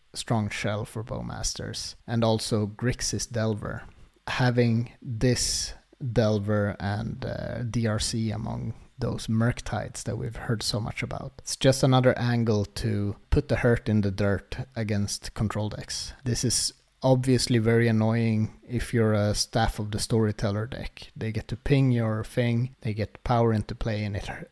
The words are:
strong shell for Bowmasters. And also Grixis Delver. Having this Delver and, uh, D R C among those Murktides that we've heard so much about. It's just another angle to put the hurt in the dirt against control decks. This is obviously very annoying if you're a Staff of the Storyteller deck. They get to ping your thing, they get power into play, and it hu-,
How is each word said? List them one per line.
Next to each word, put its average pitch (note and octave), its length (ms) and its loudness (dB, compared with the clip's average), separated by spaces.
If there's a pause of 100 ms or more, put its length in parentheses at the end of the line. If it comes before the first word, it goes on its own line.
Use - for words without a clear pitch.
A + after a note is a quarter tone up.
(140)
strong A2 340 0
shell G#2+ 380 -4
for A2 180 -8
Bowmasters. - 920 -8 (100)
And A#2 180 0
also A2 420 2
Grixis - 640 -4
Delver. A2 520 -4 (440)
Having A#2+ 640 2 (100)
this - 720 0 (260)
Delver G#2+ 800 2
and, G#2 440 -4
uh, - 460 -6
D A2+ 160 0
R G#2+ 140 0
C A2 300 -2
among A#2+ 420 -6 (260)
those - 280 -4
Murktides - 800 -2
that A#2 120 -4
we've A#2+ 320 -6
heard A2+ 140 -2
so - 180 -2
much - 220 -6
about. - 380 -8
It's - 160 -8
just - 260 4
another C3 360 6
angle A#2 460 2
to G2+ 520 -4 (120)
put - 200 2
the B2 80 0
hurt A#2+ 320 2
in G#2+ 120 4
the G2+ 100 2
dirt G2 460 0 (180)
against G#2 600 -4
control G#2+ 340 -2
decks. - 460 -10 (100)
This A#2+ 180 -2
is A2+ 300 2 (300)
obviously B2+ 560 4
very A#2 300 6
annoying A2 640 2 (160)
if - 260 -4
you're A2 200 4
a G#2 220 4
Staff - 440 0
of G#2+ 120 -4
the G#2+ 80 -2
Storyteller G#2+ 680 0
deck. - 480 -10
They A2 160 -6
get G#2+ 180 -6
to A#2+ 80 -6
ping C3+ 360 4
your A2 320 0
thing, A#2+ 560 0
they G#2+ 140 -4
get G#2 280 -6
power A#2 300 2
into G#2+ 220 -2
play, G#2+ 280 -4
and G2+ 140 -4
it - 100 -6
hu-, - 260 -12